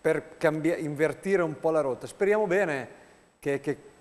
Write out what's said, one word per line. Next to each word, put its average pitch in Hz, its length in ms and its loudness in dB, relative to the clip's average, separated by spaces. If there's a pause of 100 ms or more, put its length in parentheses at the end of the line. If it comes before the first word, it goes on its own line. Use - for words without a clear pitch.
per - 380 -2
cambia-, 156 380 0
invertire 156 640 0
un 156 180 -4
po' 160 100 0
la 156 120 2
rotta. 127 240 -4
Speriamo 208 400 2
bene 165 420 0 (500)
che, 139 220 -2
che, 139 180 -4 (220)